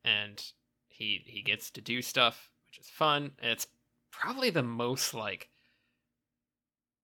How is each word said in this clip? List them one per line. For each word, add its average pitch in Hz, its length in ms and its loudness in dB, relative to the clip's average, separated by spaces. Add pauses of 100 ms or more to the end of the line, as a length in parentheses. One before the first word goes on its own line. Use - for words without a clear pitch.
and 104 360 0 (460)
he, 104 400 -6
he 104 160 -10
gets 107 300 -2
to - 80 -12
do 120 220 -2
stuff, - 500 2 (160)
which - 100 -20
is - 100 -20
fun. 143 440 2 (100)
It's 117 240 0 (460)
probably 254 380 0
the 165 120 4
most, 120 500 0
like, 104 360 -6 (1600)